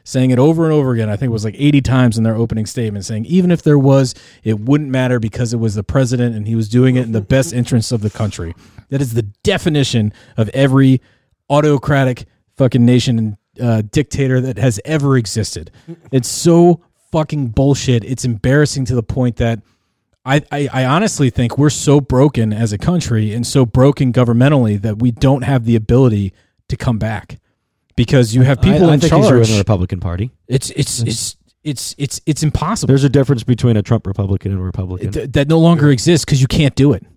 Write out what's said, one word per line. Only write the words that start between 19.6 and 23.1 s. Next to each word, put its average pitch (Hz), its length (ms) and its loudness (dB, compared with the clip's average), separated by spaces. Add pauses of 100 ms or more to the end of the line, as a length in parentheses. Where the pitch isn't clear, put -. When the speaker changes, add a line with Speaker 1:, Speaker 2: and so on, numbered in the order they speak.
Speaker 1:
I, 139 160 0 (100)
I, 143 220 -4
I 131 120 -2
honestly 147 440 0
think 117 280 -2
we're 147 120 2
so 143 320 2
broken 127 500 0
as 107 220 -2
a 101 40 -6
country 110 560 -2